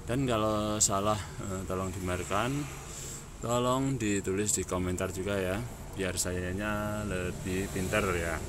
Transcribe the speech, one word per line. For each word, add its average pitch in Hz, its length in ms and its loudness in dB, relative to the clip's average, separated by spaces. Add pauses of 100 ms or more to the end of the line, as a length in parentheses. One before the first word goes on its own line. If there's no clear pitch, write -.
dan 131 240 2
kalau 107 480 2
salah, 107 400 4 (240)
eh, 95 240 -4
tolong 92 240 0
dibenarkan. 92 640 0 (880)
Tolong 127 560 2
ditulis 101 560 2
di 92 160 0
komentar 90 400 0
juga 95 320 0
ya, 92 160 0 (400)
biar 90 240 0
sayanya 104 880 -2
lebih 92 640 -2
pinter 98 400 2
ya. 82 240 0 (120)